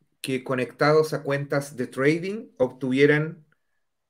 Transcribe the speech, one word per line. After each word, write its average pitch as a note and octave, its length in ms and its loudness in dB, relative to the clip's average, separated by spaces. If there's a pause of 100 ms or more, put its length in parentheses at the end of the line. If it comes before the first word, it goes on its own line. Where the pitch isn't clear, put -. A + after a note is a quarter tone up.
(220)
que B2+ 220 -6
conectados D3 720 0
a C#3 100 -8
cuentas C#3 520 -4
de A#2+ 120 -4
trading E3+ 720 -2
obtuvieran C#3+ 880 0 (640)